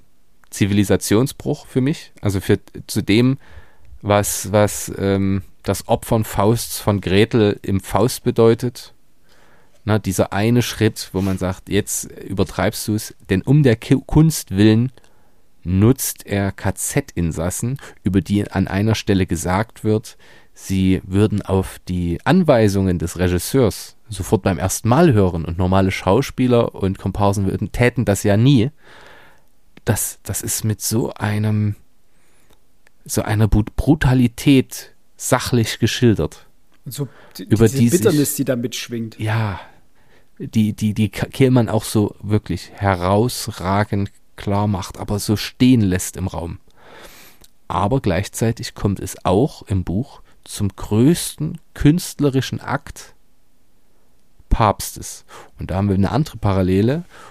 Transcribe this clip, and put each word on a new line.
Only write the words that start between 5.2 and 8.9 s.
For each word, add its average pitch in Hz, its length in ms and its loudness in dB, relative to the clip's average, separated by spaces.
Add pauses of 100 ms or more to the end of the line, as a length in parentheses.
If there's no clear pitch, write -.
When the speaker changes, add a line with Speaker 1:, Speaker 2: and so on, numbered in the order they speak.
Speaker 1:
das - 240 -4
Opfern 117 360 0
Fausts - 560 -2
von 101 220 0
Gretel 104 600 2
im 98 200 -2
Faust - 420 -2
bedeutet. 117 680 0 (920)